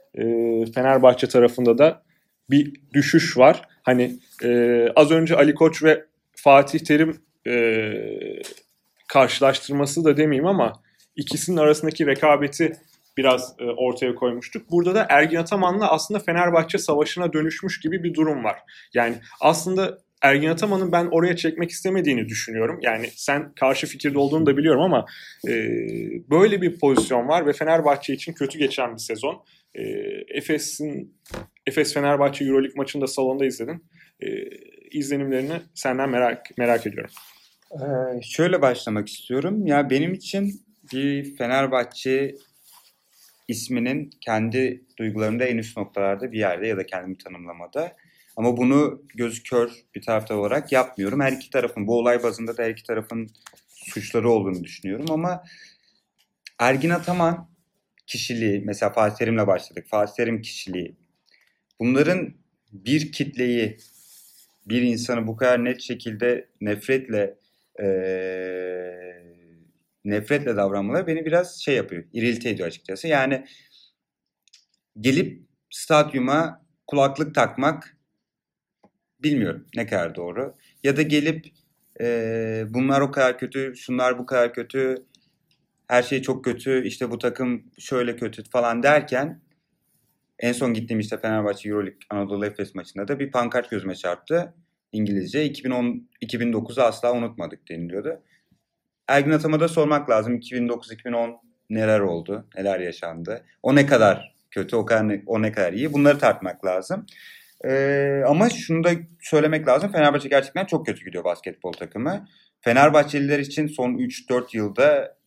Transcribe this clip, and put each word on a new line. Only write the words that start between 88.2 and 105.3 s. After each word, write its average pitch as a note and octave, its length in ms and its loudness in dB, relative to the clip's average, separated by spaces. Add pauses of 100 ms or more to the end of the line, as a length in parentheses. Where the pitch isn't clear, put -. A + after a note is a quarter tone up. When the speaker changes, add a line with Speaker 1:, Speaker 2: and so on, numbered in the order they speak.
Speaker 2:
falan A#2+ 320 0
derken D3 580 0 (960)
en A#2+ 140 -2
son A#2+ 220 -2
gittiğim A2+ 260 -4
işte G#2+ 180 -8
Fenerbahçe G#2 500 -4
Euroleague G#2 300 -4 (120)
Anadolu G2+ 360 -4
Efes G2+ 280 -10
maçında G2 340 -10
da C#3 100 -4
bir C3+ 140 -6
pankart A#2+ 380 -2
gözüme F#2+ 240 -6
çarptı. D3+ 600 -4 (380)
İngilizce, G2+ 520 -2
"İki - 200 -6
bin B2+ 60 -4
on, A#2+ 380 -4 (120)
iki A#2 200 -8
bin A#2 120 0
dokuzu A2+ 300 -4
asla A#2+ 320 0
unutmadık." A#2 540 -8
deniliyordu. F2 540 -8 (880)
Ergin C#3+ 220 4
Ataman'a D#3 300 2
da E3 80 2
sormak D3 420 2
lazım, A2 240 2
iki A#2+ 200 -8
bin A#2+ 140 -2
dokuz, A#2+ 240 -8
iki A#2 120 -18
bin A#2+ 80 -6
on A#2 240 -4 (340)
neler A2 300 2
oldu, F#2 560 -4
neler F#2+ 240 -2
yaşandı? E2+ 640 -10 (180)
O C3+ 120 2
ne C#3+ 120 8
kadar A2 480 4 (160)
kötü, G2 260 -4
o G#2+ 80 0
kadar A2 240 2
ne, G2+ 180 -4
o A2 160 -2